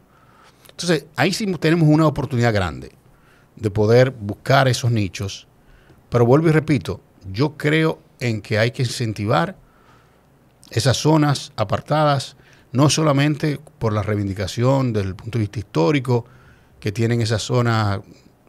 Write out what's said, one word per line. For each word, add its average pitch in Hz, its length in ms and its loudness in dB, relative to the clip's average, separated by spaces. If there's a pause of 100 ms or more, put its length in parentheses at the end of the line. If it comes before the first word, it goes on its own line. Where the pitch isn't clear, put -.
(680)
Entonces, 175 460 -2
ahí 180 180 0
sí 220 120 -6 (140)
tenemos 160 300 4
una 156 180 6
oportunidad 120 460 0
grande 82 380 -4 (640)
de 104 160 -4
poder 117 400 4
buscar 131 560 0
esos 120 240 0
nichos. 101 560 -4 (640)
Pero 120 160 2
vuelvo 151 240 4
y - 20 4
repito, 151 500 0 (300)
yo 127 260 -2
creo 160 420 0 (200)
en 110 220 -2
que 104 180 -2
hay 117 120 2
que 131 120 -4
incentivar 117 720 -2 (1120)
esas 117 280 0
zonas 147 600 0
apartadas, 139 800 -2 (340)
no 139 180 4
solamente 147 720 0 (200)
por 110 140 -2
la 107 80 -2
reivindicación 107 920 -2
desde 98 160 -2
el 92 60 -8
punto 113 220 -8
de 110 60 0
vista 104 160 -6
histórico 127 640 0 (540)
que 107 120 -4
tienen 117 300 0
esas 110 200 -2
zonas 113 580 0 (500)